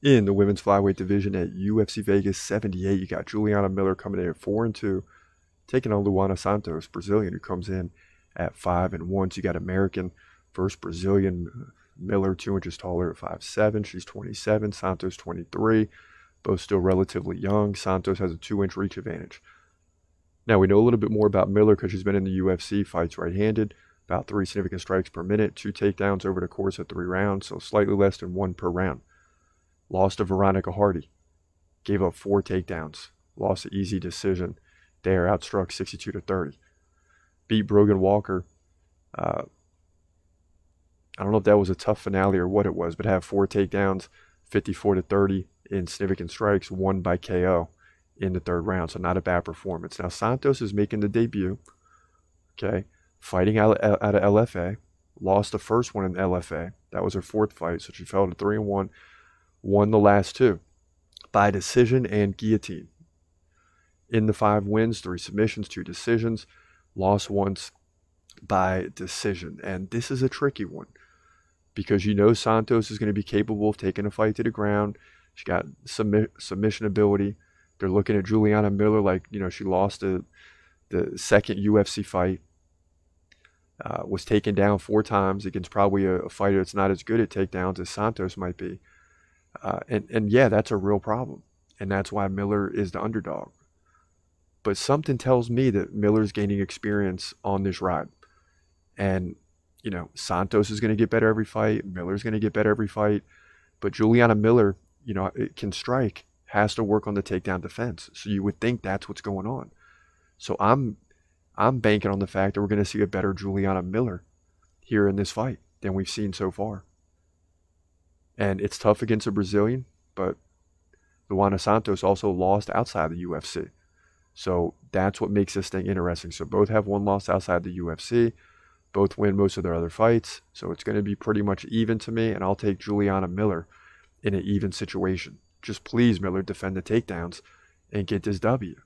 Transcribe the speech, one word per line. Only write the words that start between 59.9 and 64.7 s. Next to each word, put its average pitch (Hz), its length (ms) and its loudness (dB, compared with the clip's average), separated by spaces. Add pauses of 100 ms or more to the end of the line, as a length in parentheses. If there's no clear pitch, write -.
the 110 80 6
last 101 360 6
two 107 260 4 (680)
by 101 200 4
decision 120 560 2
and 101 300 2
guillotine. 101 520 -2 (1200)
In 110 180 2
the 107 80 2
five 104 320 2
wins, 110 340 0